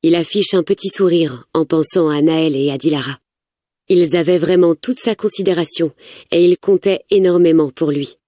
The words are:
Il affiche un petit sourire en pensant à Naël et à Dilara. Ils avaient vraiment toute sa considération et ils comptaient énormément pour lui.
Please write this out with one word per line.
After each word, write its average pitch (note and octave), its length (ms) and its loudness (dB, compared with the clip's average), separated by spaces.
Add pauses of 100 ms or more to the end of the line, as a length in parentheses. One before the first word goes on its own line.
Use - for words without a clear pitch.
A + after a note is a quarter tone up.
Il E3 120 4
affiche F#3 400 -4
un F3+ 80 2
petit G3 260 -4
sourire E3 640 -2
en D#3+ 120 0
pensant D#3+ 440 0
à D3 140 0
Naël D#3+ 320 0
et C#3 160 -2
à C#3 80 -6
Dilara. C#3 400 -4 (680)
Ils F3 280 2
avaient E3+ 220 2
vraiment F3 360 2
toute - 240 -8
sa A3+ 160 -4
considération F3 800 -4 (380)
et E3+ 140 2
ils F3+ 140 2
comptaient F#3+ 520 -2
énormément F3 600 2
pour D3 200 -4
lui. C#3+ 380 -6